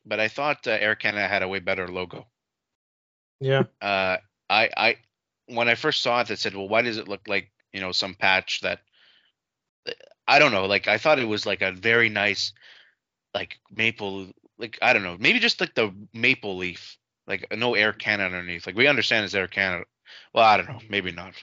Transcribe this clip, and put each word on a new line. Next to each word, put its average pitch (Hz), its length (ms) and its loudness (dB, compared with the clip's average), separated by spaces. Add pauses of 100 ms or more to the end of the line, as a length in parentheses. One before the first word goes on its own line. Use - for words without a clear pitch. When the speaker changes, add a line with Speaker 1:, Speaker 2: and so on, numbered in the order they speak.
Speaker 1:
but 107 140 -2
I 110 80 2
thought, 143 400 -4
uh, 120 40 0
Air 107 220 2
Canada 104 340 -2
had 95 140 0
a 92 60 -2
way 95 120 -4
better 92 280 -4
logo. 90 400 -10 (1120)
Speaker 2:
Yeah. 135 240 2 (180)
Speaker 1:
Uh, 95 360 0 (340)
I, 107 240 4
I, 113 200 2 (500)
when 117 240 0
I 117 60 4
first 147 260 -2
saw 120 200 2
it, 113 100 -4
I 104 40 -2
said, 98 200 -4
"Well, 98 120 -6
why 107 140 4
does 120 160 -4
it 101 100 -10
look 98 200 -10
like, 98 240 -4 (200)
you 98 100 -8
know, 92 100 -4
some 92 240 -4
patch 95 460 0
that?" 95 180 -4 (1500)
I 131 100 6
don't 147 120 6
know, 95 160 2
like, 98 200 2
I 107 120 2
thought 156 200 4
it 120 80 -2
was, 107 200 -4
like, 98 160 -2
a 95 80 2
very 113 380 2
nice, 101 440 -2 (800)
like, 92 260 -10 (120)
maple, 98 600 -4 (280)
like, 110 220 -12
I 117 120 4
don't 107 100 2
know, 87 160 -8
maybe 170 200 2
just, 220 200 0
like, 175 140 -4
the 110 180 0 (220)
maple 113 420 -2
leaf, 92 420 -10 (280)
like, 98 220 -8 (100)
no 120 160 0
Air 107 200 2
Canada 98 440 -2
underneath. 87 300 -10
Like, 92 100 -10
we 127 100 4
understand 113 380 2
it's 90 80 -6
Air 95 140 -2
Canada. 92 380 -4 (480)
Well, 113 120 6
I 107 120 8
don't 90 120 -4
know, 110 180 -14
maybe 98 240 -4
not. 87 320 -16